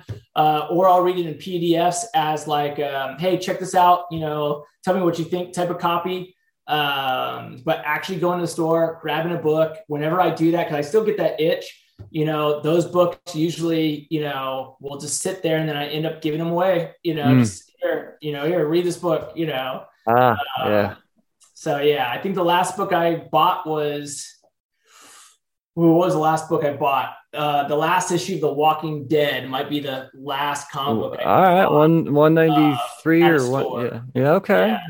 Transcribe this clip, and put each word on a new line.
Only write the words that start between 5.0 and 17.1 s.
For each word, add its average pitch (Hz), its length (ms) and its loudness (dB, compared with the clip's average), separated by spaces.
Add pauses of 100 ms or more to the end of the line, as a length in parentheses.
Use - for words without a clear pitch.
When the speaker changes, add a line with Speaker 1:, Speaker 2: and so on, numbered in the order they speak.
Speaker 1:
what 170 180 0
you 165 40 -2
think" 180 280 -6
type 175 180 -2
of 175 80 -6
copy. 180 560 -4 (360)
Um, 131 960 -4
but 160 200 -2
actually 156 360 -4
going 175 180 0
to 175 80 -4
the 160 120 -6
store, 165 440 0
grabbing 160 300 -4
a 170 60 -4
book, 156 380 0 (120)
whenever 151 320 -2
I 170 100 2
do 165 220 0
that, 170 160 0
'cause 156 80 -6
I 147 60 -2
still 208 220 0
get 202 120 0
that 160 240 -2
itch, - 260 0 (440)
you 156 140 -2
know, 151 360 0
those 165 260 0
books 175 480 0
usually, 160 720 -2
you 156 120 -2
know, 135 600 -6
will 139 180 -10
just 151 220 -8
sit 185 220 -6
there 160 160 0
and 160 100 -2
then 147 80 -4
I 147 120 -4
end 151 180 -4
up 160 160 -8
giving 156 160 -2
them 170 180 -2
away, 175 360 0 (100)
you 165 120 -2